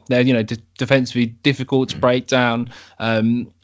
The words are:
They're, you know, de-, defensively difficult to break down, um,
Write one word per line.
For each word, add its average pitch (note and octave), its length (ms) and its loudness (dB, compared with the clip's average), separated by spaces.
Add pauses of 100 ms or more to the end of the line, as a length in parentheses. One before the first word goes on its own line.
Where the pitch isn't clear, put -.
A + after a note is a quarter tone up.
They're, B2 140 2
you B2+ 120 4
know, A2+ 100 2
de-, A2 180 -8 (160)
defensively B2 480 0
difficult C3 640 -2
to - 80 -12
break B2 300 0
down, A#2+ 420 0 (300)
um, A2+ 520 0 (120)